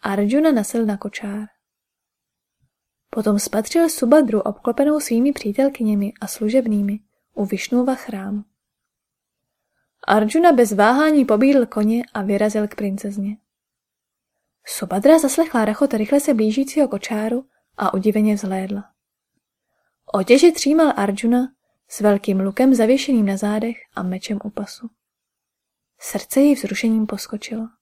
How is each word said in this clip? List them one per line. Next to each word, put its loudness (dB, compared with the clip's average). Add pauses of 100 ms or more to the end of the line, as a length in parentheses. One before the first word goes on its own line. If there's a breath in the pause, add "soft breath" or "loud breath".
Arjuna 0
nasedl 0
na -2
kočár. -10 (1600)
Potom 0
spatřil 0
Subhadru 2
obklopenou -2
svými 0
přítelkyněmi -2
a -10
služebnými -2 (340)
u -2
Višnuva -2
chrámu. -8 (1600)
Arjuna 4
bez 4
váhání 4
pobídl 4
koně 0 (120)
a -4
vyrazil 0
k -12
princezně. -6 (1300)
Subhadra 0
zaslechla 0
rachot -2
rychle 0
se 0
blížícího 0
kočáru -6 (300)
a -2
udiveně 2
vzhlédla. -6 (1200)
Otěže 4
třímal 2
Arjuna 0 (400)
s -14
velkým 2
lukem 2
zavěšeným 2
na 0
zádech -2 (180)
a -8
mečem -6
u -8
pasu. -12 (1080)
Srdce -2
jí 6
vzrušením -2
poskočilo. -10 (140)